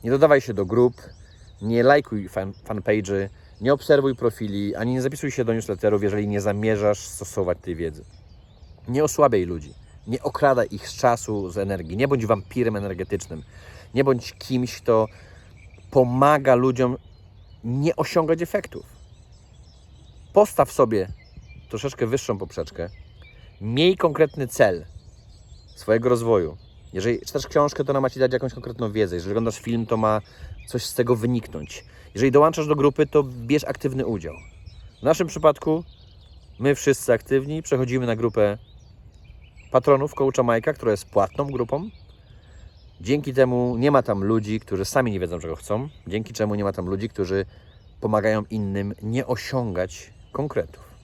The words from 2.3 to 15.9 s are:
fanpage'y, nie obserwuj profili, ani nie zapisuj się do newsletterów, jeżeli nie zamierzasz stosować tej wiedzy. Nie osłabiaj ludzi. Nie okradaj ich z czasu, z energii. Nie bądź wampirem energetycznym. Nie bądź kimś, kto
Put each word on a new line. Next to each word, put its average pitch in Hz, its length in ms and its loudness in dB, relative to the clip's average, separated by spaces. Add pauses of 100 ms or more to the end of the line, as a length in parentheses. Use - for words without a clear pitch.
fanpage'y, 101 640 -2 (320)
nie 127 120 2
obserwuj 139 420 2
profili, 101 600 -4
ani 120 180 -2
nie 131 80 -2
zapisuj 135 300 -6
się 123 140 -2
do 113 80 0
newsletterów, 104 500 0
jeżeli 104 240 -2
nie 101 140 -2
zamierzasz 104 580 0
stosować - 640 -6
tej 87 140 -8
wiedzy. 78 280 -8 (840)
Nie 135 160 0
osłabiaj 127 420 4
ludzi. 80 280 -8 (340)
Nie 113 160 -6
okradaj 135 480 2
ich 98 180 -12
z - 60 -12
czasu, 107 540 -2
z 87 80 -8
energii. 95 400 -4
Nie 131 100 0
bądź 131 180 0
wampirem 110 500 -2
energetycznym. 95 680 -8 (500)
Nie 131 100 2
bądź 131 300 0
kimś, 123 480 -4
kto 110 260 4 (840)